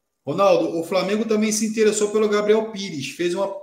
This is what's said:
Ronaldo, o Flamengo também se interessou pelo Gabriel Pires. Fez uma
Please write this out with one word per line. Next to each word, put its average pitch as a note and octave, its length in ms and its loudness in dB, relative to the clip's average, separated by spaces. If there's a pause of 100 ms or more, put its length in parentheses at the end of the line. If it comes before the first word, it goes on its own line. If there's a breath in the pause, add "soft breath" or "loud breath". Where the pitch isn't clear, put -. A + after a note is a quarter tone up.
(260)
Ronaldo, E3 540 2
o E3 40 -2
Flamengo G3 420 -2
também G#3+ 260 0
se G#3+ 140 -2
interessou G#3+ 460 2
pelo G#3+ 180 2
Gabriel G#3 420 2
Pires. F#3 380 -8
Fez F3 240 -4
uma G3 300 -4